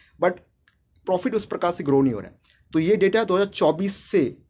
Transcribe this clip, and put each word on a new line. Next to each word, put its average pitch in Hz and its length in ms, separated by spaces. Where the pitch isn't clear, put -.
but 180 80
प्रॉफिट 190 300
उस 208 100
प्रकार 175 260
से 175 120
ग्रो 139 180
नहीं 131 120
हो 101 60
रहा 92 100
है। - 100
तो 160 60
ये 175 160
डेटा 196 280
दो 190 120
हज़ार 196 100
चौबीस 190 500
से - 420